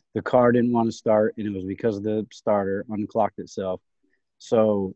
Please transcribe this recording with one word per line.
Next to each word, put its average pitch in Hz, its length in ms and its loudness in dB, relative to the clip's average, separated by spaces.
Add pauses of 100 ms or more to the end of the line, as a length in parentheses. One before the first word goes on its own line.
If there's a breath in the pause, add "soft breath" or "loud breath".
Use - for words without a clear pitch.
(160)
the 110 60 -4
car 123 320 4
didn't 120 180 2
wanna 117 200 0
start, 107 460 2
and 123 80 -6
it 107 80 -4
was 92 120 -8
because 101 320 -4
of 101 60 -8
the 107 280 -2
starter 101 580 -2
unclocked 104 500 -2
itself. 92 420 -8 (560)
So 104 580 0